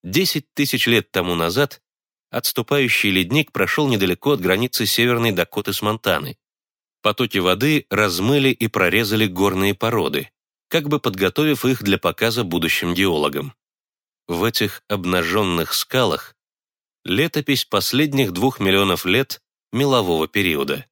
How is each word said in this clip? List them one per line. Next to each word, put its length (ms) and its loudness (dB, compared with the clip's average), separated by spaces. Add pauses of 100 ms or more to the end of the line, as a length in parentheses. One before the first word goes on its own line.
Десять 500 -2
тысяч 340 0
лет 240 2
тому 240 0
назад 460 -2 (480)
отступающий 800 0
ледник 400 0
прошел 360 0
недалеко 440 0
от 100 0
границы 440 0
Северной 460 2
Дакоты 420 -4
с 80 -6
Монтаной. 560 -2 (640)
Потоки 380 0
воды 500 2
размыли 600 2
и 180 -2
прорезали 580 2
горные 480 2
породы, 560 -2 (400)
как 180 0
бы 120 2
подготовив 680 0
их 180 0
для 140 2
показа 460 0
будущим 500 -2
геологам. 600 0 (720)
В 160 -2
этих 440 -2
обнаженных 840 0
скалах 600 -2 (680)
летопись 640 -2
последних 680 0
двух 280 0
миллионов 460 2
лет 360 -2 (300)
мелового 560 0
периода. 640 -2